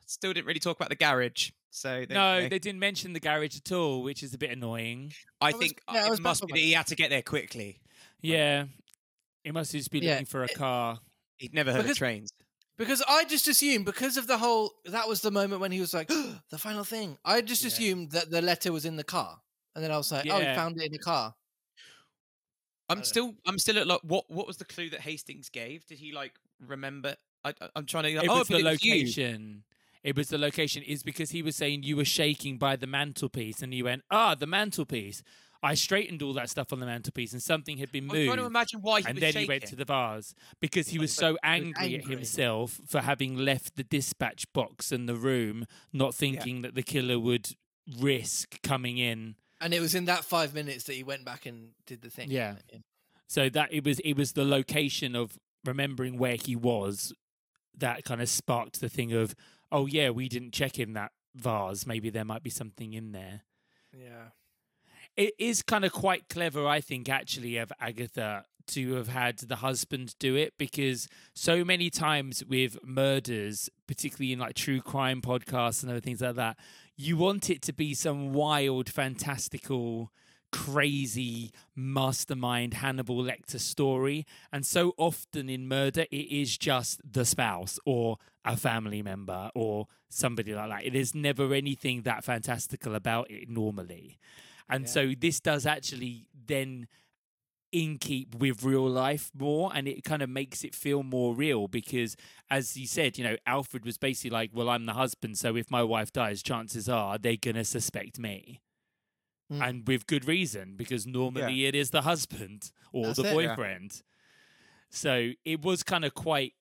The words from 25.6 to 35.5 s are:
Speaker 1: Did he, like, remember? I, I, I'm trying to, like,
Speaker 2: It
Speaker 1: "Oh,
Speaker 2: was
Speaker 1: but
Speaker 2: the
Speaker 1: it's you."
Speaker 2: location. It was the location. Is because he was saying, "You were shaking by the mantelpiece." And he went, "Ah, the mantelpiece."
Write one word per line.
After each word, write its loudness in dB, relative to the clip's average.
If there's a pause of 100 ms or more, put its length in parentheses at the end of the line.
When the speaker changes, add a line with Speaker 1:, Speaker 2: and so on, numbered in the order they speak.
Speaker 1:
Did -20
he, -14
like, -10 (200)
remember? -8 (280)
I, -2 (100)
I, -12
I'm -8
trying 0
to, 2
like, 2
Speaker 2:
It 4
Speaker 1:
"Oh, 6
Speaker 2:
was 4
Speaker 1:
but 4
Speaker 2:
the 6
Speaker 1:
it's 4
you." 4
Speaker 2:
location. -4 (380)
It -2
was 0
the -2
location. 0
Is -6
because -6
he -4
was -2
saying, 0
"You 0
were 4
shaking 2
by 4
the -6
mantelpiece." -4
And -8
he -2
went, 0
"Ah, 6
the -4
mantelpiece." -2 (400)